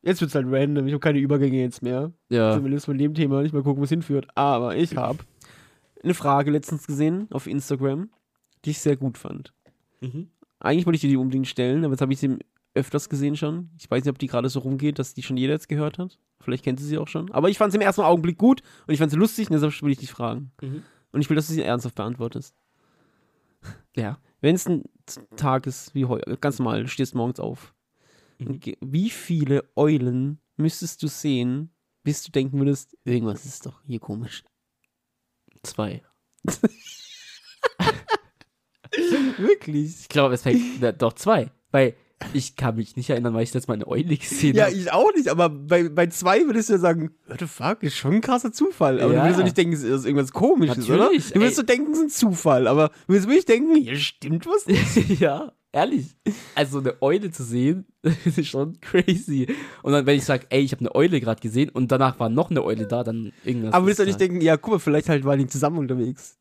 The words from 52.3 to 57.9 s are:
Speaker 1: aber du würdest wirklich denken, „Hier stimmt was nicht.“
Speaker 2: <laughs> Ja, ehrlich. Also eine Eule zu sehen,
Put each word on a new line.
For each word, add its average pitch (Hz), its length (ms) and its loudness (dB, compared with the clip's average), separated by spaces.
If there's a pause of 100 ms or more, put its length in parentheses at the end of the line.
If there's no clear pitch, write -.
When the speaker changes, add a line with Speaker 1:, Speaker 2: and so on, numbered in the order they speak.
Speaker 1:
aber 147 200 4
du - 60 -6 (200)
würdest 196 140 4
wirklich 320 180 4
denken, 277 280 4
„Hier 143 220 2
stimmt 147 500 -4
was 403 200 -2
nicht.“ - 540 2
Speaker 2:
<laughs> - 0 -
Ja, 165 320 0 (200)
ehrlich. 190 440 -2 (380)
Also 143 240 0
eine 135 240 -2
Eule 180 300 0
zu 139 100 -12
sehen, 127 520 0